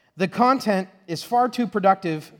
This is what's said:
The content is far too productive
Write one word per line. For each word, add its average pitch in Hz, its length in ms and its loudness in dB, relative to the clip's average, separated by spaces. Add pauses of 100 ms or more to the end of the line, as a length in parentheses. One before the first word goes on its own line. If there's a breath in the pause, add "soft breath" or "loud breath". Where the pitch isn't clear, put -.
(160)
The 180 120 -2
content 214 600 0 (180)
is 165 160 -8
far 240 260 0
too 240 180 -4
productive 180 720 0